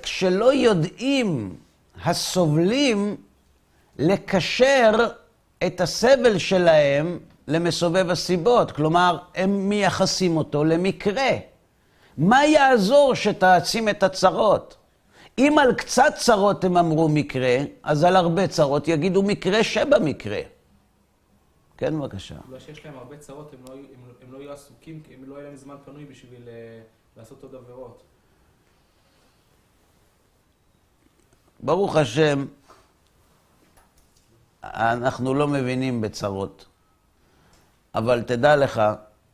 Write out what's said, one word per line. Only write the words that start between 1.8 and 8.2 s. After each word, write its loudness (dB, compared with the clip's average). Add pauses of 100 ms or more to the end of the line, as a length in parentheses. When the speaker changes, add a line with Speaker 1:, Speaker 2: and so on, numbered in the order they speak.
Speaker 1:
הסובלים 0 (840)
לקשר 2 (720)
את -6
הסבל 2
שלהם 2 (300)
למסובב 0
הסיבות? 0